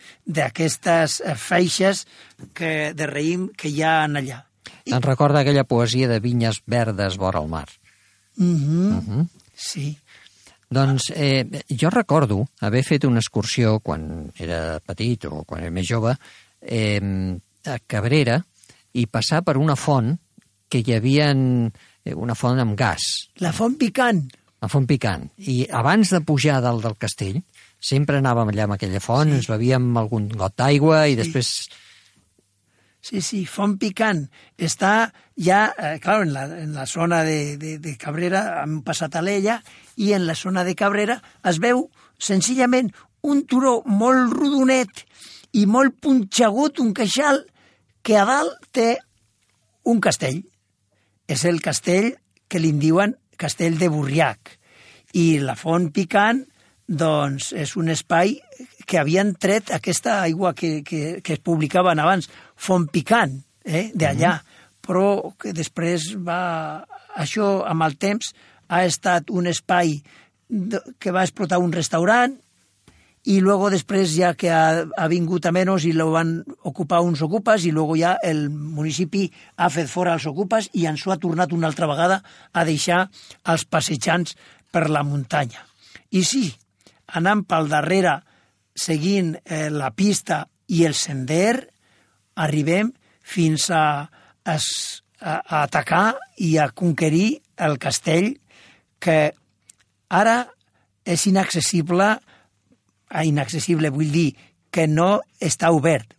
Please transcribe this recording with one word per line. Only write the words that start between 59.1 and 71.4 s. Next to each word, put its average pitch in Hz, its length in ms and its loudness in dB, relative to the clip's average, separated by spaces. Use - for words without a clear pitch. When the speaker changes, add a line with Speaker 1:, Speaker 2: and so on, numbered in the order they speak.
Speaker 1:
tret 202 360 0
aquesta 208 500 -2
aigua 175 340 0
que, 156 280 -4
que, 156 400 -6
que 160 120 -4
es 151 60 -6
publicaven 165 580 2
abans, 170 280 2
Font 175 340 0
Picant, 170 460 2
eh, 196 320 -4
d'allà. 160 420 2
Speaker 2:
Mhm. - 260 -12
Speaker 1:
Però 196 560 0
que 208 180 -8
després 165 600 -4
va... 170 680 -6
Això, 196 480 -2
amb 160 180 0
el 156 140 0
temps, 208 360 -4
ha 175 140 2
estat 175 460 0
un 180 160 0
espai 170 540 0
de, 202 320 -4
que - 160 -6
va 185 100 2
explotar 180 360 -2